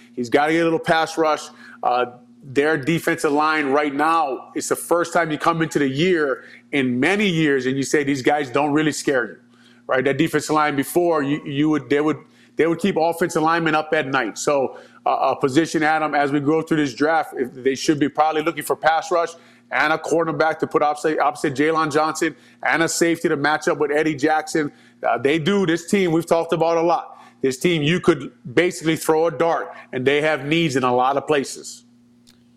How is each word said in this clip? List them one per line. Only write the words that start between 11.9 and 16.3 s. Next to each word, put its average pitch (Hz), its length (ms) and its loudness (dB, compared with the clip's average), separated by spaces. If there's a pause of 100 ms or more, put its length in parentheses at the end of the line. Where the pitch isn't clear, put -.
they 143 100 2
would, 151 160 0 (400)
they 147 100 2
would 165 120 0
keep 190 180 0
offensive 165 460 0
linemen 160 320 2
up 156 180 0
at 156 140 0
night. 127 320 -2
So, 139 400 -2 (260)
uh, 131 320 2
a - 20 -
position, 151 440 0
Adam, 156 320 0
as 143 180 2